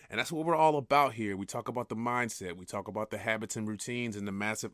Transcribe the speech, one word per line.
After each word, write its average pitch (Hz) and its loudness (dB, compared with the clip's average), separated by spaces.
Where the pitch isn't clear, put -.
And 107 -6
that's 120 0
what 160 -2
we're 165 4
all 156 8
about 139 4
here. 104 -2
We 98 -4
talk 117 -6
about 120 -4
the 113 -4
mindset. 117 -2
We 90 -14
talk 101 -4
about 107 -4
the 107 -6
habits 110 -2
and 107 -2
routines 117 -4
and 101 -4
the 101 -2
massive 104 -2